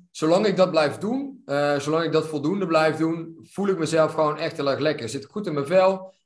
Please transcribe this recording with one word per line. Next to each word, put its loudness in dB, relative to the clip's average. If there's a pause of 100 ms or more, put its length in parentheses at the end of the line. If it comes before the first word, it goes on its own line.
(100)
zolang 2
ik 0
dat 4
blijf 0
doen, -6
eh, 0
zolang 0
ik -2
dat 2
voldoende -2
blijf 2
doen, -4
voel -4
ik 0
mezelf 2
gewoon 0
echt -6
heel -2
erg 0
lekker. -2
Zit -10
ik -20
goed -8
in -4
mijn -2
vel. 2 (120)